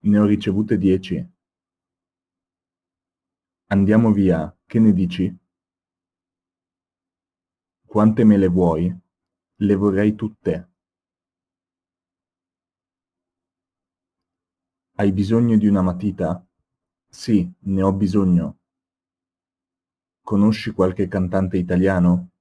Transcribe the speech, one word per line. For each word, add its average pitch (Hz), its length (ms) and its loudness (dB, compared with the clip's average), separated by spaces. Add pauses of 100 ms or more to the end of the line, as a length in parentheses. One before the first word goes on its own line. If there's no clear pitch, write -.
Ne 104 180 2
ho 104 60 4
ricevute 104 520 -2
dieci. 92 480 -2 (2500)
Andiamo 104 440 2
via, 90 440 0 (100)
che - 140 -2
ne 110 140 4
dici? 90 420 -4 (2500)
Quante 107 360 2
mele 101 240 4
vuoi? 87 560 0 (600)
Le 101 120 2
vorrei 101 380 0
tutte. - 600 -8 (4000)
Hai 101 180 0
bisogno 113 440 0
di 104 100 2
una 98 140 2
matita? 90 640 -4 (600)
Sì, 98 420 -2 (100)
ne 95 220 -4
ho 98 120 2
bisogno. 92 680 0 (1600)
Conosci 107 500 -2
qualche 92 360 -2
cantante 92 500 -4
italiano? 90 840 0